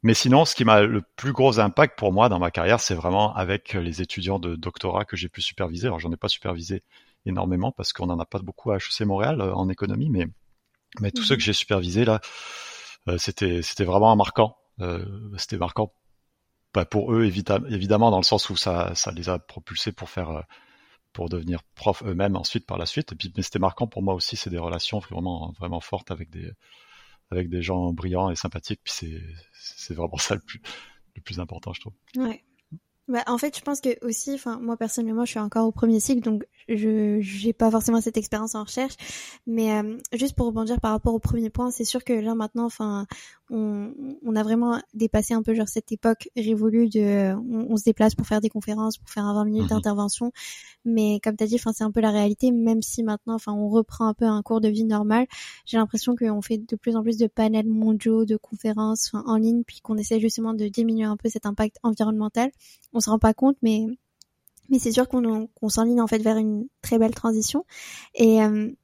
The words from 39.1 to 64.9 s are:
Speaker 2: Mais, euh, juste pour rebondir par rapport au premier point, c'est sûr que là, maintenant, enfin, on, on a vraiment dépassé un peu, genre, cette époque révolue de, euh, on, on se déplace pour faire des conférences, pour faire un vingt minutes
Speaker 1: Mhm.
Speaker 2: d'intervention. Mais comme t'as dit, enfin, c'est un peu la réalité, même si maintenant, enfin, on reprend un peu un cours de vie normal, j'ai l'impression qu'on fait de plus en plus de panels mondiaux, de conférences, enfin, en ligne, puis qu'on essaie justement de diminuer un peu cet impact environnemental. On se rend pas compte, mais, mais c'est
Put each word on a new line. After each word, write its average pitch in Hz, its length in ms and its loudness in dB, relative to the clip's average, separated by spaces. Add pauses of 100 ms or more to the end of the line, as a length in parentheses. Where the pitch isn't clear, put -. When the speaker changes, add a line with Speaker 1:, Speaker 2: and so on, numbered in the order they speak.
Speaker 2:
Mais, 220 340 0
euh, 214 180 -4 (140)
juste 254 240 -2
pour 240 120 2
rebondir 220 340 -2
par 220 100 0
rapport 220 220 0
au 226 60 0
premier 226 300 0
point, 247 220 -2
c'est 240 140 -4
sûr 254 180 -4
que - 80 -4
là, 226 240 0
maintenant, 226 300 -4
enfin, 208 420 -4 (420)
on, 214 440 -4 (320)
on 226 100 0
a 214 80 2
vraiment 233 380 0 (120)
dépassé 220 400 0
un 226 80 2
peu, 226 140 0
genre, 220 140 0
cette - 240 -6
époque 226 420 0
révolue 220 540 2
de, 214 100 2
euh, 202 360 4 (140)
on, 226 200 -4
on 220 80 2
se 208 80 0
déplace 220 280 4
pour - 140 -4
faire 214 140 0
des 214 80 0
conférences, 214 480 -4
pour - 120 -20
faire 208 140 -4
un 202 100 0
vingt 208 120 2
minutes 214 180 0
Speaker 1:
Mhm. 190 60 0
Speaker 2:
d'intervention. 208 640 0 (500)
Mais 214 400 2
comme 214 140 -2
t'as 220 80 0
dit, 214 100 0
enfin, 233 160 0
c'est 220 140 -2
un 214 60 0
peu 220 100 2
la 214 100 4
réalité, 208 400 2
même 226 300 2
si - 220 -4
maintenant, 220 320 -4
enfin, 214 180 -6
on 208 160 -2
reprend 226 360 2
un 214 80 2
peu 233 120 0
un 214 160 2
cours 226 180 0
de 220 80 4
vie 214 160 2
normal, 214 440 2 (380)
j'ai - 120 0
l'impression 226 400 0
qu'on 214 240 0
fait 226 160 -2
de 220 180 -6
plus 226 220 0
en 220 60 0
plus 226 120 2
de 220 120 4
panels 220 420 2
mondiaux, 220 560 4
de 214 100 2
conférences, 214 800 -2
enfin, 208 120 -4
en 226 120 2
ligne, 233 260 4
puis - 160 -12
qu'on 220 160 -4
essaie 214 240 0
justement 226 340 0
de 214 140 -2
diminuer 220 380 0
un 214 100 0
peu 226 140 -2
cet 220 160 -6
impact 214 380 -2
environnemental. 220 680 0 (420)
On 240 60 0
se 214 100 -2
rend 214 100 4
pas 220 140 6
compte, 269 280 4
mais, 220 240 2 (840)
mais 262 100 4
c'est 240 120 0